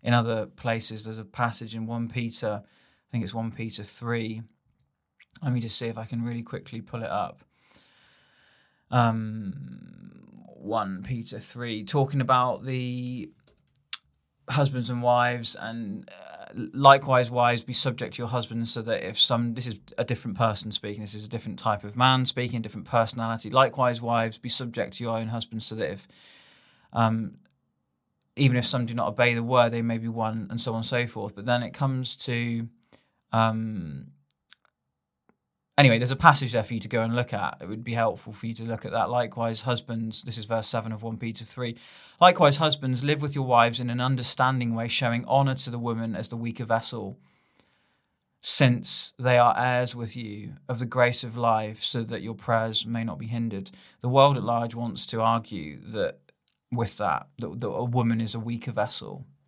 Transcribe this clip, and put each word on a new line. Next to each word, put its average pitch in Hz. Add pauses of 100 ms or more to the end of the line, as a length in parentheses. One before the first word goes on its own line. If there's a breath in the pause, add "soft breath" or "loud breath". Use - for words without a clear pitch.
in 120
other 113
places. 110
There's 110
a 110
passage 117
in 113
one 117
Peter, 113
I -
think 117
it's -
one 113
Peter 107
three. 113 (1000)
Let 131
me 123
just 110
see 117
if 113
I 110
can 117
really 117
quickly -
pull 117
it -
up. 87 (1500 soft breath)
Um, 107 (260)
one 98
Peter 113
three, 117
talking 139
about 127
the 123 (1160)
husbands 127
and 120
wives, 123
and, 113
uh, - (260)
likewise, 135
wives, 120
be 127
subject 120
to 120
your 113
husbands, 117
so 117
that 113
if 101
some, 120
this 123
is 110 (180)
a 120
different 110
person 107
speaking, 104
this 104
is 104
a 107
different 110
type 104
of 104
man 127
speaking, 123
a -
different 107
personality. 113
Likewise, 123
wives, 117
be 127
subject 117
to 120
your 113
own 113
husbands, 113
so 110
that 110
if, 98 (840 loud breath)
um, 113 (1000)
even 131
if 123
some 120
do 113
not -
obey 120
the 117
word, 120
they 117
may 117
be 113
won, 113
and 117
so 117
on -
and 113
so 120
forth. 104
But 101
then 123
it 95
comes 131
to, 117 (640 soft breath)
um, 110 (1700)
anyway, 123
there's 123
a 135
passage 139
there 113
for -
you 113
to 107
go 113
and 113
look 120
at. 98
It 80
would 110
be 117
helpful 113
for 104
you 113
to 113
look 113
at 95
that. 107
Likewise, 117
husbands, 113
this 113
is 107
verse 110
seven 113
of 107
one 113
Peter 113
three. 117 (440 loud breath)
Likewise, 165
husbands, 143
live 143
with 143
your 139
wives 120
in 123
an 120
understanding 127
way, 117
showing 120
honour 135
to 131
the 120
woman 113
as -
the 120
weaker 117
vessel, 113 (1200 soft breath)
since -
they 123
are 120
heirs 123
with 117
you 107 (140)
of 120
the 123
grace 123
of 113
life, 110
so 120
that 113
your 110
prayers 113
may 113
not 85
be 117
hindered. 117 (300 loud breath)
The 123
world 135
at 101
large 117
wants 117
to 113
argue 104 (100)
that 104 (540)
with 117
that, 90 (100)
that, 95
that 117
a 113
woman 117
is 110
a 117
weaker 117
vessel 104 (220)